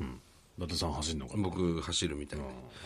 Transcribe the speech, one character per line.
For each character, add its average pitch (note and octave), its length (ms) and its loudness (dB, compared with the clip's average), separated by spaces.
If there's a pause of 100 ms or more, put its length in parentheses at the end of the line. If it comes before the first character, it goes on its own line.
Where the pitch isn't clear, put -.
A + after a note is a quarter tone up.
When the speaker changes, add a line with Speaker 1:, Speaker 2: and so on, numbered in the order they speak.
Speaker 1:
う - 40 -2
ん。 B1+ 140 -6 (380)
伊 F2 60 -6
達 E2 120 -2
さ E2 120 2
ん D#2 40 2
走 D2+ 240 0
ん D2 40 0
の C2 60 -4
か - 120 -4
な？ G#2 60 4
Speaker 2:
僕 F2 360 4
走 E2+ 300 2
る D2 80 -2
み D2 100 -4
た - 80 -6
い D2+ 40 -2
な。 C#2+ 40 -4
Speaker 1:
あ C#2 60 -6
あ。 - 20 -8 (340)